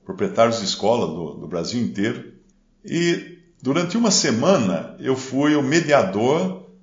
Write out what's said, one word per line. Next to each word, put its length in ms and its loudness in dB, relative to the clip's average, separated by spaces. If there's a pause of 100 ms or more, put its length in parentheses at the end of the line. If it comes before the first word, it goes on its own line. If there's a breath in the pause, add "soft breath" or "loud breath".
proprietários 560 0
de 60 -6
escola 400 0
do, 360 -8
do 60 -12
Brasil 320 -4
inteiro. 540 -4 (500)
E 540 -2 (240)
durante 340 -2
uma 140 2
semana 920 2
eu 160 0
fui 400 0
o 60 4
mediador 1040 2 (160)